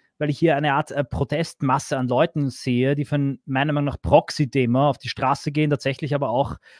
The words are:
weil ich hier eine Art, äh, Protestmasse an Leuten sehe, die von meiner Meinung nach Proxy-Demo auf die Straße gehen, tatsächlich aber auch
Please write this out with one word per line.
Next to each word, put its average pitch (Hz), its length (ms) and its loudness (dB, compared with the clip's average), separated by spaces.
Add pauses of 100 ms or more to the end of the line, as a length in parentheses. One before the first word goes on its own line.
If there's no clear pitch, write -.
(180)
weil 151 120 -2
ich 139 80 -4
hier 160 180 4
eine 143 180 2
Art, 151 160 -2
äh, 143 140 -2
Protestmasse 139 920 -2
an 127 120 -2
Leuten 143 420 0
sehe, 127 440 0
die 143 100 -2
von 139 420 -2
meiner 139 260 -2
Meinung 143 140 0
nach - 160 -6
Proxy-Demo 135 840 2
auf 135 100 0
die 123 100 -12
Straße 135 440 -2
gehen, 151 180 0
tatsächlich 139 440 -2
aber 139 160 -2
auch 120 260 -2 (240)